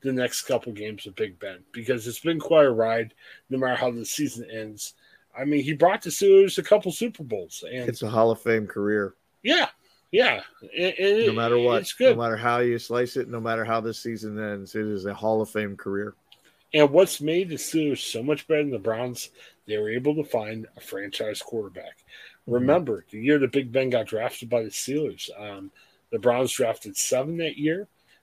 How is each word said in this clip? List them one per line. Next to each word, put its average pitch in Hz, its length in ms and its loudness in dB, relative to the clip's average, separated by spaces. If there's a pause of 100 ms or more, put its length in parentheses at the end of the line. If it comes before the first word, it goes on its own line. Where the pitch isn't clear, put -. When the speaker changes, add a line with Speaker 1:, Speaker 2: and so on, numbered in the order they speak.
Speaker 1:
the 135 100 -2
next 123 300 -2
couple 120 280 -2
games 107 340 -10
with 101 120 -16
Big 98 200 -4
Ben, 95 360 -14
because 117 340 -4
it's 117 140 -10
been 165 180 -2
quite 156 260 6
a 135 60 4
ride, 113 420 0 (360)
no 131 80 -4
matter 127 180 0
how 123 160 -2
the 117 140 -8
season 120 440 -6
ends. 107 440 -12 (440)
I 135 80 -6
mean, 147 180 0
he 147 100 -2
brought 170 280 4
the 175 80 -8
Steelers 196 480 8
a 175 60 -2
couple 190 280 4
Super 226 320 -6
Bowls. 104 480 -10
And 123 160 -6
Speaker 2:
It's 120 140 -6
a 113 80 -4
Hall 113 220 6
of 110 100 -2
Fame 113 240 0
career. 101 480 -2 (300)
Speaker 1:
Yeah, 302 240 2 (440)
yeah. 180 300 4 (360)
And, 180 220 0
and 202 280 4
Speaker 2:
No - 60 2
matter 117 240 2
what, 120 240 4
Speaker 1:
it's - 120 -8
good. 247 240 6
Speaker 2:
no 117 60 -2
matter 113 120 0
how 120 240 0
you 120 200 2
slice 120 360 -2
it, 131 140 -4
no 120 100 -6
matter 113 240 -2
how 113 160 0
this 110 200 -6
season 107 400 -8
ends, 104 360 -8
it 107 100 -2
is 101 200 -4
a 101 80 -4
Hall 110 280 0
of 107 80 -4
Fame 101 280 -4
career. 98 380 -6 (580)
Speaker 1:
And 151 160 8
what's 175 320 4
made 170 280 0
the 156 60 -8
Steelers 147 440 -2
so - 240 -6
much 147 240 -4
better 151 160 2
than 143 80 -2
the 117 80 -4
Browns, 117 500 -4 (380)
they 107 100 -2
were 107 140 -2
able 131 240 0
to 156 80 -2
find 110 520 -4
a - 60 -20
franchise 101 600 -8
quarterback. 95 560 -10
Speaker 2:
Mm-hmm. - 560 -12
Speaker 1:
Remember, 127 580 2
the 107 80 -12
year 139 200 4
that 131 120 0
Big 135 200 -2
Ben 131 200 0
got 113 160 0
drafted 117 420 -6
by 117 140 0
the 110 60 -8
Steelers, 139 600 -6 (100)
um, 98 320 -14 (380)
the 113 100 -4
Browns 120 320 2
drafted 110 460 -2
seven 139 400 -2
that 165 200 -4
year. 160 300 -2 (360)